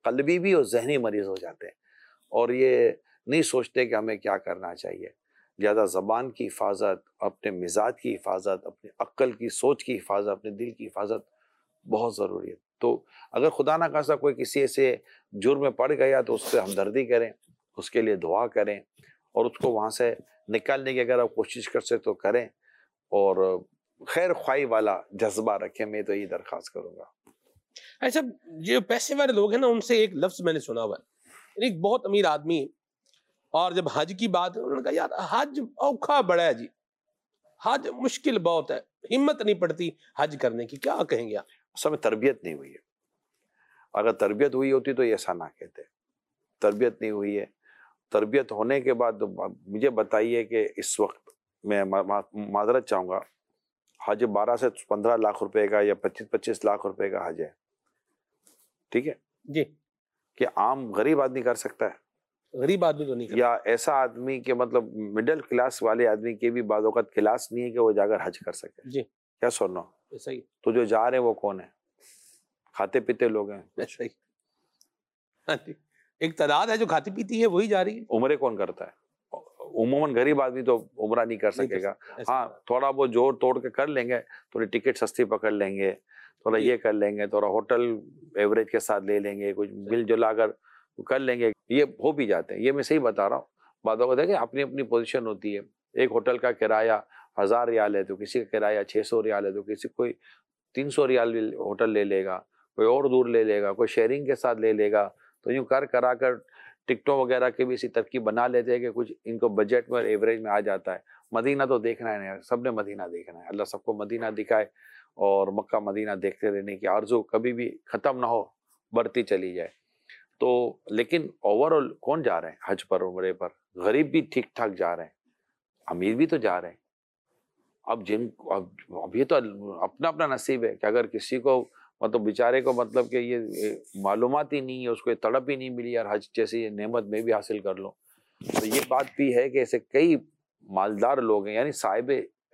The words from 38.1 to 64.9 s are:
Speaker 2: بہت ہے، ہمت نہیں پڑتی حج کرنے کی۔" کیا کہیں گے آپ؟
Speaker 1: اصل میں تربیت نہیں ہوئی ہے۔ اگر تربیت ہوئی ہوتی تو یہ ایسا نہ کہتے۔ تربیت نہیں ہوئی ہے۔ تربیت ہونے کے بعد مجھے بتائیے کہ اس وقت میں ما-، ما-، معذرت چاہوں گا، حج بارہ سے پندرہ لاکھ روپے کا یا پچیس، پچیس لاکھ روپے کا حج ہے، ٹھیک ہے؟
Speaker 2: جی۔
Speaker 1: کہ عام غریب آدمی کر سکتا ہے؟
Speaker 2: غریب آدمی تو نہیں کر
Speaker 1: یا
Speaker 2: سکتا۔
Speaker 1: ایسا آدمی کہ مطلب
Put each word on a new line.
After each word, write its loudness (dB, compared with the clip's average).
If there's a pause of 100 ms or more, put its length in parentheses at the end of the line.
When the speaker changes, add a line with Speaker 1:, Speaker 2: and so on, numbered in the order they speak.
Speaker 2:
بہت 0
ہے، -6
ہمت 2
نہیں 0
پڑتی -2 (280)
حج -2
کرنے -2
کی۔" -14
کیا -2
کہیں -2
گے -6
آپ؟ -8 (300)
Speaker 1:
اصل -2
میں -2
تربیت 0
نہیں -8
ہوئی -14
ہے۔ -20 (1120)
اگر 2
تربیت 0
ہوئی 2
ہوتی 2
تو 2
یہ 4
ایسا 0
نہ -8 (140)
کہتے۔ -18 (800)
تربیت 2
نہیں -4
ہوئی -2
ہے۔ -4 (640)
تربیت 2
ہونے 0
کے 2
بعد 2 (540)
مجھے 0
بتائیے 0
کہ 0
اس -4
وقت -2 (340)
میں 0
ما-، 0
ما-، -2 (100)
معذرت 0
چاہوں -2
گا، -4 (880)
حج 0
بارہ 2
سے 0 (220)
پندرہ 2
لاکھ 0
روپے 2
کا 4
یا 4
پچیس، -6
پچیس -4
لاکھ 0
روپے -4
کا -4
حج -8
ہے، -6 (1400)
ٹھیک -2
ہے؟ -6 (300)
Speaker 2:
جی۔ -4 (720)
Speaker 1:
کہ 0 (100)
عام 0
غریب 2
آدمی 0
کر 2
سکتا -4
ہے؟ -10 (560)
Speaker 2:
غریب 2
آدمی 0
تو -4
نہیں -6
کر -8
Speaker 1:
یا 4
Speaker 2:
سکتا۔ -2
Speaker 1:
ایسا 2
آدمی -2
کہ -2
مطلب 2 (120)